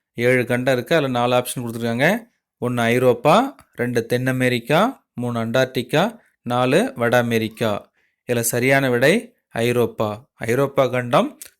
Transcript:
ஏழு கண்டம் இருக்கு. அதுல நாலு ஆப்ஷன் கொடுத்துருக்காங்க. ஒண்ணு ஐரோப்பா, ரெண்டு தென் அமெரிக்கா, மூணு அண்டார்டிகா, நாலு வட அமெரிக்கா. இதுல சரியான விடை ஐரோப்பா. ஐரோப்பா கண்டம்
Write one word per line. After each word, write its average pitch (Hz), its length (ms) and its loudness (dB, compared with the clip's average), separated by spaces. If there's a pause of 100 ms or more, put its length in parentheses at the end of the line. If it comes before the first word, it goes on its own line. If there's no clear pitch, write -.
(140)
ஏழு 123 320 2
கண்டம் 127 280 0
இருக்கு. 123 220 -2
அதுல 139 160 0
நாலு 123 240 0
ஆப்ஷன் 123 240 -2
கொடுத்துருக்காங்க. 120 600 -2 (460)
ஒண்ணு 123 140 -2
ஐரோப்பா, 127 760 2 (200)
ரெண்டு 120 300 -2
தென் 127 220 -4
அமெரிக்கா, 127 880 0
மூணு 120 320 -4
அண்டார்டிகா, 131 720 -2 (240)
நாலு 127 540 0
வட 120 220 0
அமெரிக்கா. 113 760 -2 (360)
இதுல 120 120 -2
சரியான 131 500 0
விடை 143 440 2 (160)
ஐரோப்பா. 117 840 -2
ஐரோப்பா 127 540 0
கண்டம் 127 520 -2 (200)